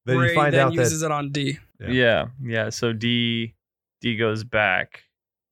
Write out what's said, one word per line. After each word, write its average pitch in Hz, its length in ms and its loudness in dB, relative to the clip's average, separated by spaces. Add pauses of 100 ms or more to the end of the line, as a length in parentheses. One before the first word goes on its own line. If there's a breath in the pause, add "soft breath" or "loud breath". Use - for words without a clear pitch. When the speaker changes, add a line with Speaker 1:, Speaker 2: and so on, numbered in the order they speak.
Speaker 1:
Then 127 120 0
you - 60 4
Speaker 2:
Ray 170 120 2
Speaker 1:
find 147 180 2
Speaker 2:
then 135 140 4
Speaker 1:
out - 80 0
that 131 60 2
Speaker 2:
uses 156 220 0
it 156 80 0
on 143 200 -4
D. 143 280 -4 (200)
Speaker 1:
Yeah. 98 100 -10
Speaker 3:
Yeah, 117 360 2 (180)
yeah. 113 260 -4
So 117 240 -4
D, 117 640 -2 (460)
D 117 160 -2
goes 110 260 -2
back 107 580 0 (500)